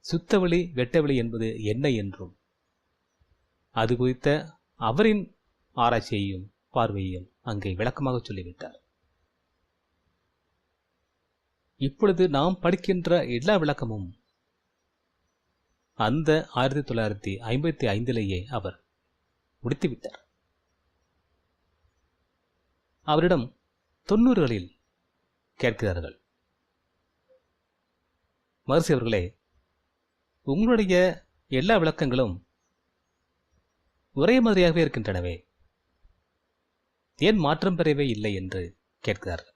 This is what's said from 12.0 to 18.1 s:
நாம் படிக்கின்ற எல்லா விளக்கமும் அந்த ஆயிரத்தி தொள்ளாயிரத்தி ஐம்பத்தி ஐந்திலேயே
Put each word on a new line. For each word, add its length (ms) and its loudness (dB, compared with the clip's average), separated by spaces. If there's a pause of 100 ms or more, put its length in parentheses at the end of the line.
நாம் 300 2
படிக்கின்ற 580 2 (120)
எல்லா 280 2
விளக்கமும் 500 -2 (1900)
அந்த 300 0 (220)
ஆயிரத்தி 320 -2
தொள்ளாயிரத்தி 480 -4 (140)
ஐம்பத்தி 420 -2
ஐந்திலேயே 520 -2 (100)